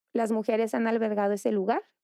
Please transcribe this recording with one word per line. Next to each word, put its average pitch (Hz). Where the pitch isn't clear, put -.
las 226
mujeres 220
han 233
albergado 214
ese 208
lugar, 214